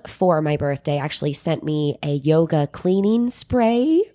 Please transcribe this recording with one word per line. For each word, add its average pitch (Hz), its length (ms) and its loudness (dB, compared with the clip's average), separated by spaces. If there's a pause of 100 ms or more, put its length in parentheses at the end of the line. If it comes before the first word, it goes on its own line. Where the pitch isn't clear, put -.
for 175 340 2
my 151 160 0
birthday, 143 400 -2
actually 143 380 -4
sent - 280 -2
me 151 400 -2
a 147 120 -2
yoga 151 540 2
cleaning 202 600 0
spray 247 760 2 (120)